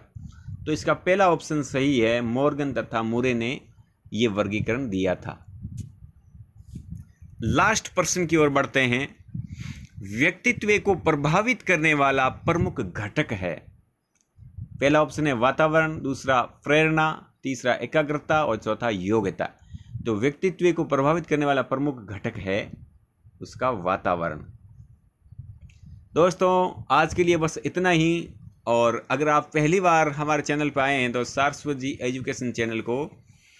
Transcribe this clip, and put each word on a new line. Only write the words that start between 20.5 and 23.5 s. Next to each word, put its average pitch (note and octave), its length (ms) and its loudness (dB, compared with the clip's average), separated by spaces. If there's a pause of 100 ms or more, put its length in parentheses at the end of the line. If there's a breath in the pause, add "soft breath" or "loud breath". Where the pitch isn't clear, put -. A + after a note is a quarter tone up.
को E3 120 -2
प्रभावित D3 400 2
करने D3 200 0
वाला C#3 160 2
प्रमुख C3 440 -4
घटक G2 320 -8
है G2 340 -2 (680)
उसका B2+ 280 -4